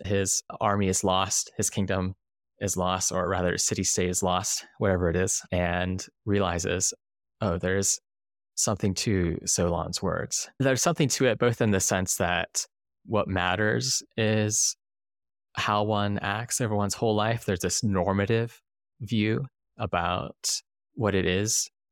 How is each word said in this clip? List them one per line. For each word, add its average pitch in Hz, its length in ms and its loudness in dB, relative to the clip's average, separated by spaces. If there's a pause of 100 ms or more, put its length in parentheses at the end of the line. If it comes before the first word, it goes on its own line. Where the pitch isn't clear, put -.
his 98 360 0 (180)
army 101 280 2
is 92 160 0
lost, 95 520 0
his - 140 -2
kingdom 95 460 -2 (440)
is 101 160 -4
lost, 92 360 0
or 90 180 0
rather, 90 300 0
city-state 92 500 0
is 90 140 -2
lost, 90 420 0 (140)
whatever 92 320 2
it 82 40 0
is, 92 360 0
and 90 520 0 (220)
realizes, 92 680 0 (460)
"Oh, 87 180 0
there's 95 400 0 (560)
something 104 400 0
to 90 500 0
Solon's 85 560 -2
words." - 560 -4
There's 131 240 2
something 160 280 2
to - 180 2
it, 113 100 2
both 120 240 2
in 117 80 4
the 98 100 4
sense 92 360 0
that 87 500 0 (400)
what 104 220 0
matters 107 760 0 (160)
is 107 580 2 (760)
how 104 300 0
one 101 340 0
acts 104 420 -4
over 110 160 0
one's 101 200 0
whole 110 200 2
life. 110 300 0
There's 95 140 0
this - 240 -2
normative 101 760 0 (420)
view 110 440 0 (320)
about 90 560 -2 (600)
what 101 180 2
it 92 140 2
is 98 420 0 (220)